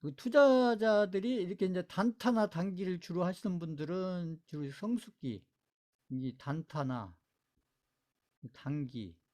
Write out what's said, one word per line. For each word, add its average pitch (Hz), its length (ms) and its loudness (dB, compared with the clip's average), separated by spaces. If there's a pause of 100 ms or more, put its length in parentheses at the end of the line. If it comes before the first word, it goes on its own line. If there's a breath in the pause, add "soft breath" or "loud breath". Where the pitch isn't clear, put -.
그 143 140 -8
투자자들이 233 1200 4
이렇게 190 300 -2
이제 185 160 0
단타나 226 640 0
단기를 185 520 -2
주로 175 240 -2
하시는 180 360 -2
분들은 165 840 -4
주로 147 260 -8
성수기, 202 720 -6 (680)
이 131 280 -6
단타나 135 760 -6 (1400)
단기 127 600 -8 (180)